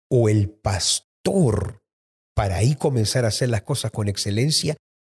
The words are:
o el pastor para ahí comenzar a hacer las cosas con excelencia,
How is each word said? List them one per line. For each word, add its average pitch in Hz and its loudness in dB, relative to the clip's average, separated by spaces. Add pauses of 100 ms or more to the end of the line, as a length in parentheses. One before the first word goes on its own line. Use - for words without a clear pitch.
o 120 4
el 104 2
pastor - -2 (520)
para 101 0
ahí 123 4
comenzar 127 0
a - 2
hacer 123 0
las 110 -2
cosas 123 -4
con 104 -4
excelencia, 127 -2 (280)